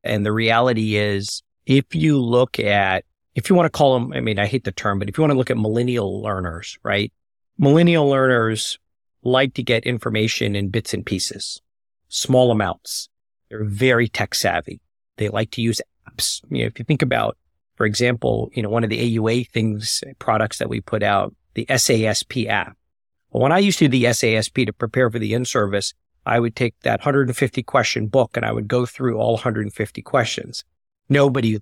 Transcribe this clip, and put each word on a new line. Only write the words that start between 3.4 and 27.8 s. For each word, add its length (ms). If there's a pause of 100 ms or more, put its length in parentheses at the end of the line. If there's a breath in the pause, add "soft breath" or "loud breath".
you 80
wanna 140
call 280
them, 140
I 80
mean, 180
I 80
hate 180
the 80
term, 260
but 100
if 100
you 40
wanna 120
look 160
at 60
millennial 680
learners, 600
right? 300 (460)
Millennial 500
learners 720 (460)
like 300
to 100
get 200
information 720
in 140
bits 260
and 100
pieces, 560 (480)
small 440
amounts. 560 (420)
They're 140
very 440
tech 260
savvy. 460 (360)
They 120
like 220
to 100
use 200 (280)
apps. 320 (100)
You 100
know, 60
if 120
you 60
think 180
about, 340 (380)
for 100
example, 720
you 80
know, 80
one 140
of 60
the 100
A 40
U 240
A 140
things, 640 (160)
products 380
that 100
we 120
put 220
out, 320 (200)
the 140
S 220
A 160
S 160
P 260
app, 280 (560)
but 80
when 120
I 60
used 220
to 40
do 60
the 160
S 180
A 120
S 120
P 160
to 80
prepare 380
for 80
the 160
in-service, 600 (320)
I 140
would 160
take 240
that 200
hundred 280
and 80
fifty 260
question 440